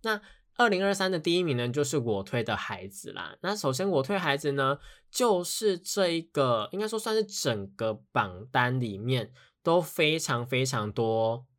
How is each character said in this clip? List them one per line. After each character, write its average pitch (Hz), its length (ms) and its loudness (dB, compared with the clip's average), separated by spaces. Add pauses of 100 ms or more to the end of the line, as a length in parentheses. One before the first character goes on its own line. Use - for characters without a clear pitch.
那 214 180 -2 (360)
二 240 120 6
零 190 160 2
二 196 80 2
三 190 180 0
的 185 80 0
第 170 180 2
一 185 60 2
名 151 140 0
呢， 123 120 0
就 131 140 0
是 139 140 0
我 113 260 0
推 117 220 -2
的 113 100 -2
孩 95 320 -8
子 - 260 -14
啦。 87 280 -10
那 202 160 -4
首 147 160 -2
先 180 160 -2
我 156 140 2
推 196 160 -2
孩 151 180 0
子 143 160 -2
呢， 139 260 0 (320)
就 214 320 2
是 185 360 0
这 185 320 0
一 165 100 0
个， 123 520 2
应 190 60 -6
该 214 80 -2
说 220 120 -4
算 220 180 -2
是 220 80 2
整 110 440 -2
个 110 340 -4 (100)
榜 95 400 -2
单 123 260 2
里 107 200 -4
面 120 340 -2 (300)
都 170 180 4
非 160 380 2
常 123 280 -2
非 131 200 0
常 107 260 -2
多 113 540 0 (120)